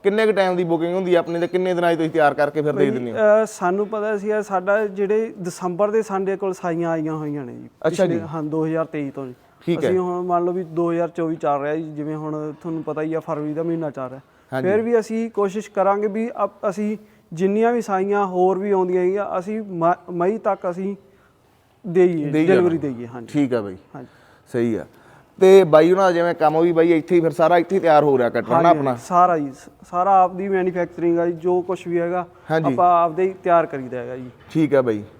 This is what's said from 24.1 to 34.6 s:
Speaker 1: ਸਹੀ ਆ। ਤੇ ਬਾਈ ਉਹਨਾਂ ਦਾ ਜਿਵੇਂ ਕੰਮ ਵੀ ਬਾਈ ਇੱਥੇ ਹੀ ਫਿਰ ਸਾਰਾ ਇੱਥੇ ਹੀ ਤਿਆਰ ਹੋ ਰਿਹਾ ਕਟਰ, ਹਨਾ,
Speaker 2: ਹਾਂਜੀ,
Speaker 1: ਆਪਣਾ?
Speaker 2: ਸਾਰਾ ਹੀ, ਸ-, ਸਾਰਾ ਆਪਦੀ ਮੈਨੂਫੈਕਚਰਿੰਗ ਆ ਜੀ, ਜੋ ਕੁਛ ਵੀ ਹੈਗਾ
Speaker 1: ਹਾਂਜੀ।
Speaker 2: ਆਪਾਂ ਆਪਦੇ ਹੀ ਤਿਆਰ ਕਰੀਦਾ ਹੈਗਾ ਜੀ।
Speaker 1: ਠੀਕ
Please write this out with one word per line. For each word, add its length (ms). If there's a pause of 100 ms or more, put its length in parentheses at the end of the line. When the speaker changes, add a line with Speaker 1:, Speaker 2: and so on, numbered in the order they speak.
Speaker 1:
ਸਹੀ 220
ਆ। 100 (560)
ਤੇ 240
ਬਾਈ 280
ਉਹਨਾਂ 120
ਦਾ 80
ਜਿਵੇਂ 220
ਕੰਮ 260
ਵੀ 120
ਬਾਈ 200
ਇੱਥੇ 220
ਹੀ 60
ਫਿਰ 100
ਸਾਰਾ 280
ਇੱਥੇ 180
ਹੀ 40
ਤਿਆਰ 240
ਹੋ 140
ਰਿਹਾ 100
ਕਟਰ, 200
ਹਨਾ, 80
Speaker 2:
ਹਾਂਜੀ, 120
Speaker 1:
ਆਪਣਾ? 280 (100)
Speaker 2:
ਸਾਰਾ 300
ਹੀ, 160
ਸ-, 160 (220)
ਸਾਰਾ 320
ਆਪਦੀ 260
ਮੈਨੂਫੈਕਚਰਿੰਗ 680
ਆ 80
ਜੀ, 60
ਜੋ 300
ਕੁਛ 240
ਵੀ 140
ਹੈਗਾ 260 (240)
Speaker 1:
ਹਾਂਜੀ। 220
Speaker 2:
ਆਪਾਂ 320
ਆਪਦੇ 180
ਹੀ 120 (100)
ਤਿਆਰ 220
ਕਰੀਦਾ 320
ਹੈਗਾ 180
ਜੀ। 140 (220)
Speaker 1:
ਠੀਕ 220